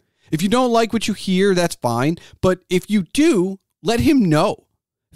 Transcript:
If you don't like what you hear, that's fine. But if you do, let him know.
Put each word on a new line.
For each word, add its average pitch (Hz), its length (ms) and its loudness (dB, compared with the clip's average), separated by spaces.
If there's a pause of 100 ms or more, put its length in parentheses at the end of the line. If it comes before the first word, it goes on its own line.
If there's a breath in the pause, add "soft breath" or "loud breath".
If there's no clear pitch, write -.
(320)
If 165 120 -4
you 202 60 0
don't 247 220 2
like 226 220 0
what 226 140 -4
you 208 80 -4
hear, 190 400 0
that's 175 180 -2
fine. 123 440 -2 (240 loud breath)
But 185 180 0 (100)
if 180 220 -2
you 208 200 0
do, 196 480 0 (220)
let 226 200 -2
him 247 280 2
know. 170 380 0 (480)